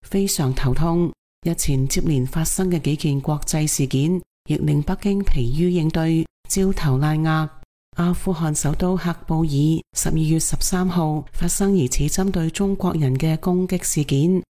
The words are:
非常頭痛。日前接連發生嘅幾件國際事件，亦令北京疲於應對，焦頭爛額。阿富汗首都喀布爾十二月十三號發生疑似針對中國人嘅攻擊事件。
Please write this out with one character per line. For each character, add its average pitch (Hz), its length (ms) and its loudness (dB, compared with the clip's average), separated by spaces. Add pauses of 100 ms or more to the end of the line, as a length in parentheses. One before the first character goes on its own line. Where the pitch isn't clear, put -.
非 196 260 -2
常 135 280 -2
頭 123 180 2
痛。 170 380 2 (360)
日 165 60 0
前 135 340 0
接 151 140 0
連 135 240 2
發 160 180 -2
生 185 280 -2
嘅 160 100 0
幾 143 140 0
件 139 260 -2
國 147 200 -2
際 151 260 -2
事 143 180 0
件， 151 340 0 (300)
亦 156 80 2
令 147 240 0
北 185 180 -2
京 202 240 0
疲 127 360 2
於 180 100 2
應 165 200 2
對， 160 360 0 (240)
焦 190 240 2
頭 135 240 2
爛 156 240 0
額。 156 280 0 (480)
阿 175 140 0
富 185 220 -2
汗 156 220 -2
首 151 180 -2
都 185 240 0
喀 170 160 -2 (140)
布 160 140 0
爾 165 60 2 (480)
十 - 140 -2
二 160 80 2
月 160 220 2
十 - 200 -2
三 185 300 0
號 156 340 -2 (100)
發 - 140 0
生 196 300 2
疑 139 80 4
似 143 200 0
針 185 260 0
對 165 180 -2
中 196 260 0
國 175 200 -2
人 135 200 2
嘅 160 220 0
攻 180 300 0
擊 175 160 -4
事 - 220 -2
件。 170 360 2 (160)